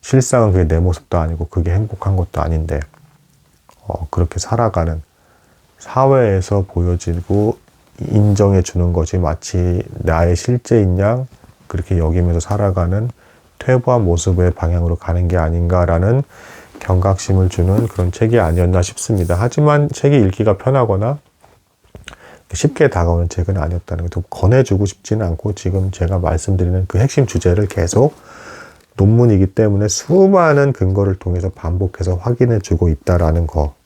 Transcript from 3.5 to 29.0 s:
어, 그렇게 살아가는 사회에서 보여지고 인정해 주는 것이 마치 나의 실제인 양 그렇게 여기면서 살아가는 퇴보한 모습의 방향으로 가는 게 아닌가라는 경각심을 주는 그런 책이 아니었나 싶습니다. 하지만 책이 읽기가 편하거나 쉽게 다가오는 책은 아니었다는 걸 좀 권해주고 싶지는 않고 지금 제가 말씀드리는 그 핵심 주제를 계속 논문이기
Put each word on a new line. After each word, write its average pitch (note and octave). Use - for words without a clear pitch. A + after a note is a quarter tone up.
어, -
그렇게 F2
살아가는 F2
사회에서 G#2+
보여지고 F2
인정해 G2+
주는 F2
것이 E2+
마치 F2
나의 E2+
실제인 G#2
양 A#2+
그렇게 F2+
여기면서 E2+
살아가는 G2
퇴보한 B2
모습의 F2
방향으로 E2+
가는 F2
게 F2
아닌가라는 E2+
경각심을 F#2
주는 G2
그런 F2+
책이 A2+
아니었나 F2
싶습니다. F2+
하지만 D3
책이 C#3+
읽기가 G#2
편하거나 B2
쉽게 C#3+
다가오는 E2+
책은 F#2
아니었다는 E2+
걸 F2
좀 F2
권해주고 G#2
싶지는 G#2+
않고 F2+
지금 F#2+
제가 F2+
말씀드리는 F2+
그 -
핵심 C3
주제를 F#2+
계속 G#2
논문이기 G#2